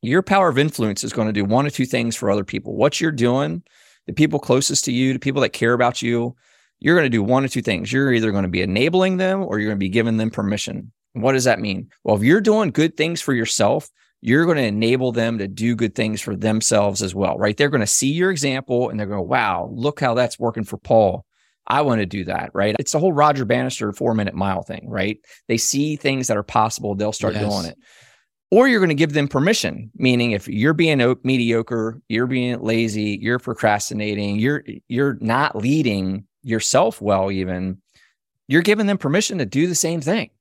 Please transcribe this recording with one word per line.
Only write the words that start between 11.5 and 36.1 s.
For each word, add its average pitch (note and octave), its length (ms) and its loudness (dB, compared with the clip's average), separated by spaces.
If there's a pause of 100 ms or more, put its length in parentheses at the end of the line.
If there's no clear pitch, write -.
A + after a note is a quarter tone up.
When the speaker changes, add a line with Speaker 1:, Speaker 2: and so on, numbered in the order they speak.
Speaker 1:
mean? G2+ 280 -6 (160)
Well, G#2+ 100 2
if G#2 80 0
you're E3+ 200 6
doing G#3+ 280 2
good D#3 260 0
things D#3+ 260 -2
for C#3+ 100 -2
yourself, A#2 560 0 (320)
you're C#3+ 260 4
gonna D#3+ 140 2
enable A#2+ 500 0
them A#2 280 -2
to G2 100 -4
do A2 260 0
good A2 220 -2
things G#2+ 240 -2
for G#2 160 -6
themselves G#2 680 0
as F2+ 120 -6
well, F#2 240 -2
right? G#2 180 0
They're C#3+ 140 2
gonna B2 160 0
see - 260 0
your F3+ 180 0
example C3 600 -2
and G#2+ 100 -6
they're G2+ 80 -6
gonna, G2+ 140 -4
"Wow, G#2 500 -2
look B2 260 -4
how B2 160 0
that's B2 240 0
working A2+ 260 -4
for G2+ 120 -10
Paul. G#2 480 2 (420)
I C3+ 140 2
wanna A#2 260 0
do F#2+ 200 -8
that," F2 280 -6
right? G#2 240 0
It's - 140 -4
the D3+ 80 0
whole F3 140 2
Roger C#3+ 320 2
Bannister B2 460 -2
four-minute A2 420 -2
mile F#2+ 280 -2
thing, - 260 -12
right? G#2+ 300 -4 (300)
They A2+ 80 0
see C#3+ 400 -2
things C3+ 320 -2
that A2+ 80 0
are G#2 80 -4
possible, A2 500 -2
they'll G#2 180 -2
start F#2+ 220 -2
Speaker 2:
Yes. G#2 80 -4
Speaker 1:
doing G2+ 220 -2
it. E2 140 -12 (760)
Or B3 160 8
you're A#3+ 100 4
gonna F3 160 2
give D3 180 2
them C#3+ 140 2
permission, C#3 680 -2
meaning A#2+ 340 2
if G#2 160 -4
you're A#2 260 2
being D#3 280 2
o-, B2 240 2
mediocre, A#2 840 -2
you're A#2+ 200 0
being B2 320 -2
lazy, G#2+ 600 -2
you're A#2+ 200 -2
procrastinating, G#2 960 -2
you're, C#3 240 0 (240)
you're C3+ 340 0
not A#2+ 360 0
leading G#2 720 0 (180)